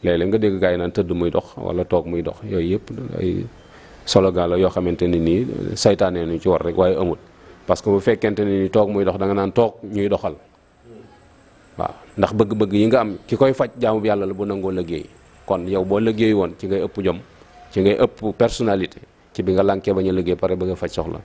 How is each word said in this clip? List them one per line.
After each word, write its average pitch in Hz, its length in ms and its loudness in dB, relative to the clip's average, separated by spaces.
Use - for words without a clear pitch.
Léeg-léeg 87 240 2
nga 104 100 0
dégg 101 220 0
gaa 90 120 2
yi 90 60 0
naan 87 140 -2
tëdd 90 220 -2
muy 85 160 0
dox 85 280 -4
wala 90 280 -4
toog 85 220 0
muy 85 160 -4
dox, - 200 -8
yooyu 90 340 -2
yëpp - 120 -10
ay 90 260 -2
slogan 92 440 4
la 87 80 2
yoo 92 120 4
xamante 87 380 -2
ne 87 120 2
nii 85 280 2
saytaane 92 500 2
nu 82 140 -4
ci - 80 -2
war 85 160 2
rek, 85 140 -2
waaye 92 180 4
amut. 85 240 -2
Parce 92 140 0
que - 80 -2
bu 101 100 4
fekkente 107 440 0
ne 98 200 0
ni 95 60 -2
toog 104 200 2
muy 101 160 0
dox, 92 140 0
da 95 60 -2
nga 98 80 0
naan 98 180 0
toog 113 320 2
ñuy 101 260 -4
doxal. 92 240 -2
Waaw, - 160 -4
ndax 101 160 2
bëgg-bëgg 107 400 0
yi 104 140 4
nga 120 140 4
am, 104 160 -4
ki 120 100 -2
koy 135 160 4
faj 123 160 -2
jaamu 110 220 0
bi 107 80 -2
Yàlla 101 160 0
la 95 80 -6
bu 101 120 -6
nangoo 98 260 -4
liggéey. 85 340 -6
Kon 90 220 -2
yow 95 180 0
boo 98 140 2
liggéey 110 340 2
woon, 92 240 2
ci - 100 -10
ngay 98 160 -2
ëpp 95 200 -6
jom, 90 160 0
ci 101 100 0
ngay 101 200 4
ëpp 107 360 0
personnalité, 107 600 0
ci 104 100 -4
bi 92 100 2
nga 95 100 4
lànkee 98 300 2
bañ 95 160 0
a - 20 0
liggéey 90 240 0
pare 92 200 0
bëgg 92 160 -4
a 92 40 -4
faj 85 160 -8
soxla. 80 340 -6